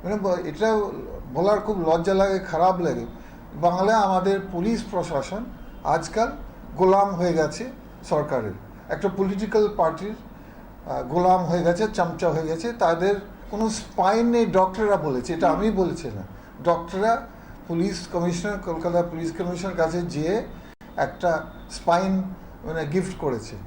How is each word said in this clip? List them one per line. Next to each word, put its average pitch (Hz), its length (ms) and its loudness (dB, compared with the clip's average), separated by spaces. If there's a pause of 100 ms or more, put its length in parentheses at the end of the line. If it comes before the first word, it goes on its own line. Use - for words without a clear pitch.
মানে 202 120 -2
ব-, 185 280 0
এটা 214 360 2 (540)
বলার 196 260 4
খুব 190 280 0
লজ্জা 170 260 4
লাগে, 196 240 4
খারাপ 180 420 2
লাগে। 120 260 0 (480)
বাংলা 180 420 4
আমাদের 190 440 4 (120)
পুলিশ 202 380 0
প্রশাসন 175 540 -2 (400)
আজকাল 208 480 0 (440)
গোলাম 196 320 6
হয়ে 175 240 0
গেছে 160 380 0 (340)
সরকারের, 135 480 0 (360)
একটা 190 280 -2
পলিটিক্যাল 202 600 2
পার্টির, 175 380 0 (720)
আহ, 131 160 -4
গোলাম 180 420 4
হয়ে 170 180 2
গেছে, 175 320 2
চামচা 170 360 0
হয়ে 160 160 0
গেছে। 165 260 -4
তাদের 180 420 2 (360)
কোনো 220 200 0
স্পাইন 220 600 2
নেই, 233 160 4
ডক্টররা 190 500 4
বলেছে, 147 380 0
এটা 165 160 4
আমি 196 200 2
বলছি 175 400 0
না। 101 120 -10 (420)
ডক্টররা 190 640 2 (420)
পুলিশ 170 440 -2
কমিশনার, 180 460 -2
কলকাতা 170 440 0
পুলিশ 165 360 -4
কমিশনার 175 380 -4
কাছে 165 260 2
যেয়ে 156 400 -2 (540)
একটা 156 480 0 (260)
স্পাইন 190 520 2 (420)
মানে 160 280 -4
গিফট - 260 -2
করেছে 117 380 -4 (100)